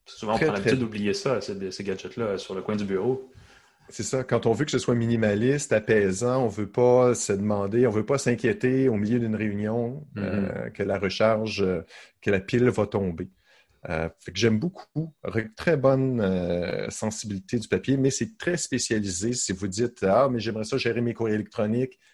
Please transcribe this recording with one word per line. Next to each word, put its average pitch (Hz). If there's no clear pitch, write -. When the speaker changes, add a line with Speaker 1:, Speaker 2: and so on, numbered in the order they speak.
Speaker 1:
Souvent, -
on 113
Speaker 2:
très, 156
Speaker 1:
prend 151
l'habitude 104
Speaker 2:
très -
Speaker 1:
d'oublier 104
ça, 120
ces, 98
ces 101
gadgets-là, 98
sur -
le 95
coin 107
du 104
bureau. 98
Speaker 2:
C'est -
ça. 131
Quand 123
on 113
veut 127
que 151
ce 131
soit 123
minimaliste, 117
apaisant, 110
on 117
veut 101
pas 123
se -
demander, 104
on 110
veut 104
pas 143
s'inquiéter 127
au 113
milieu 107
d'une 113
réunion, 110
Speaker 1:
Mhm. 101
Speaker 2:
euh, 98
que -
la 98
recharge, 107
euh, 92
que -
la 98
pile 123
va 107
tomber. 92
Euh, 82
fait -
que 92
j'aime 110
beaucoup. 160
Re-, 110
très 165
bonne, 131
euh, 90
sensibilité 110
du 107
papier, 104
mais 135
c'est 123
très 170
spécialisé. 110
Si 120
vous 98
dites, « 107
Ah, 107
mais 123
j'aimerais 107
ça 135
gérer 117
mes 120
courriers 110
électroniques », 110